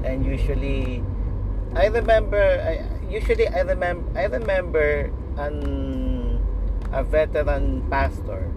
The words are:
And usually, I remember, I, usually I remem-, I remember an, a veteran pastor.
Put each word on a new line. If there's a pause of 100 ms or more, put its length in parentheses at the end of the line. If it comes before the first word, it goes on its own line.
And
usually, (720)
I
remember,
I, (240)
usually
I
remem-,
I
remember (320)
an, (560)
a
veteran
pastor.